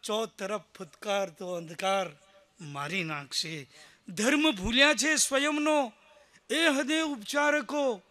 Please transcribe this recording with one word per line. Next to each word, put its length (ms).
ચો 220
તરફ 360
ફૂટકારતો 760
અંધકાર 540
મારી 420
નાખશે. 680
ધર્મ 420
ભૂલ્યા 420
છે 220
સ્વયંનો, 800
એ 180
હદે 340
ઉપચારકો. 1080